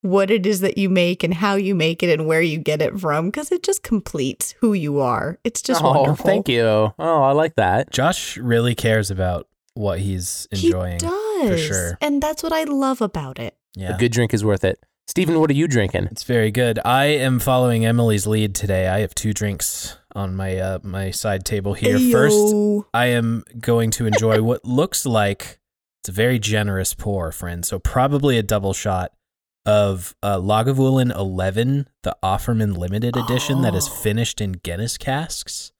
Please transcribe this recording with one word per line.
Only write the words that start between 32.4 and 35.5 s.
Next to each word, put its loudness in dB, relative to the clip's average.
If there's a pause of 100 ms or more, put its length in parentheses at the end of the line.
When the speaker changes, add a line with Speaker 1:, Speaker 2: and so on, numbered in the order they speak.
Speaker 3:
Limited -2
Edition -2
that 2
is -2
Speaker 1:
Oh. -12
Speaker 3:
finished -2
in -4
Guinness -6
casks. -8